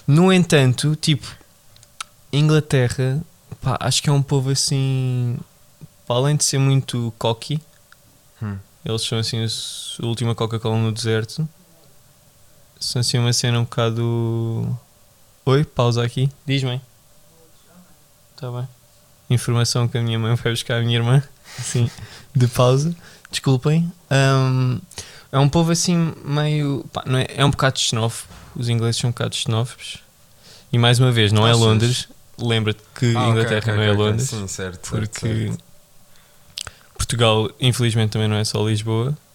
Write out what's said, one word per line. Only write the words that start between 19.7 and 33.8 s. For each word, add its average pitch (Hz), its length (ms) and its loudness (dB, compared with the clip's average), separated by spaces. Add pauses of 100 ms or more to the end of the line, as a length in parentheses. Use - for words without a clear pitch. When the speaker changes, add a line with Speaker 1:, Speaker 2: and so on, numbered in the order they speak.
Speaker 1:
que 120 100 -4
a 117 60 -2
minha 113 160 -2
mãe 113 160 0
vai 117 160 -2
buscar 117 260 -2
a 117 40 0
minha 117 160 0
irmã. 123 260 4 (160)
<laughs> - 180 -20
Assim, 120 320 -2 (460)
de 123 120 4
pausa. 135 460 2 (380)
Desculpem. 151 580 0 (200)
Ahm, 131 680 2 (520)
é 135 80 2
um 143 80 6
povo 165 240 2
assim 170 420 0 (120)
meio, 147 680 -2
pá, - 140 -8
não 123 120 0
é, 131 120 -2
é 127 160 0
um 143 40 6
bocado 135 300 0
xenófobo. - 520 -4 (240)
Os 123 120 -6
ingleses 117 320 0
são 123 100 -2
um 117 40 -2
bocado 113 220 -6
xenófobos. - 640 -6 (720)
E 120 60 2
mais 120 220 6
uma 127 140 6
vez, 110 180 4
não 110 160 6
é 117 40 6
Speaker 2:
Achas? 117 100 6
Speaker 1:
Londres. 113 460 2 (300)
Lembra-te 110 440 -2 (120)
que 117 220 0
Speaker 2:
Ah, 113 60 0
ok, 117 100 2
Speaker 1:
Inglaterra 113 280 2
Speaker 2:
ok, 107 160 -2
Speaker 1:
não 107 80 0